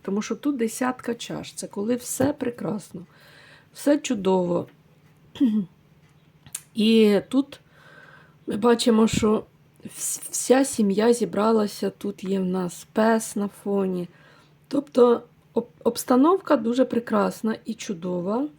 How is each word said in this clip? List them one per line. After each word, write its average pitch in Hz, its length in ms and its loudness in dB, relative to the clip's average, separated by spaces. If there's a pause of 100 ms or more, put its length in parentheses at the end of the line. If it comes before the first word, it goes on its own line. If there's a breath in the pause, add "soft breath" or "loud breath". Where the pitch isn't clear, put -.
тому 196 200 -4
що - 120 -8
тут 285 220 -4
десятка 240 580 -4
чаш, - 380 -12
це - 140 -12
коли 208 300 -4
все 262 360 -2
прекрасно, 208 760 -8 (680 soft breath)
все 294 240 2
чудово. 185 680 -2 (720)
<clears throat> - 1300 -4
І 214 540 6
тут - 320 -2 (880 soft breath)
ми 233 100 -4
бачимо, 226 520 4
що 214 360 0 (420)
вс-, - 440 -10
вся 262 340 2
сім'я 214 480 2
зібралася, 208 760 0
тут - 340 -10
є 190 160 -2
в 185 40 -2
нас 180 480 -6
пес 226 440 0
на 202 120 -2
фоні. 190 600 -4 (600 soft breath)
Тобто 240 540 2 (320)
об-, 233 160 -4 (140)
обстановка 285 720 4
дуже 240 280 0
прекрасна 220 800 -2
і 226 100 -8
чудова. 185 720 -6 (100)